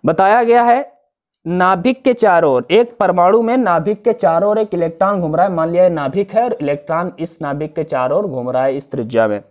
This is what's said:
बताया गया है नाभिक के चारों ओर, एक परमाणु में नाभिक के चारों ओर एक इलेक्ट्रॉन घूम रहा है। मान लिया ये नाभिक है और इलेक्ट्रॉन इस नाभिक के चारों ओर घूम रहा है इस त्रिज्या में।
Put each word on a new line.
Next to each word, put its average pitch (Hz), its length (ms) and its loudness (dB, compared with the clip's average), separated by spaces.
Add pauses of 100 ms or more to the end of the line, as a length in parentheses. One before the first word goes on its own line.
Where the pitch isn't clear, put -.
बताया 190 360 2
गया 233 200 4
है 247 300 0 (540)
नाभिक 185 560 0
के 254 100 2
चारों 170 420 2
ओर, 123 160 0
एक 226 280 2
परमाणु 185 440 2
में 233 140 0
नाभिक 202 480 -2
के 233 80 2
चारों 190 380 0
ओर 214 80 0
एक 214 160 -4
इलेक्ट्रॉन 175 460 -2
घूम 160 160 -4
रहा 180 100 2
है। 190 60 -4
मान 160 160 -2
लिया 175 140 2
ये 180 80 4
नाभिक 165 420 -4
है 220 120 0
और 240 80 -4
इलेक्ट्रॉन 160 680 -6
इस 170 240 -10
नाभिक 147 320 -8
के 160 100 -4
चारों 135 340 -2
ओर 214 80 -4
घूम 127 240 -8
रहा 127 140 -2
है 135 120 -2
इस 139 140 -12
त्रिज्या 113 380 -2
में। 104 220 -4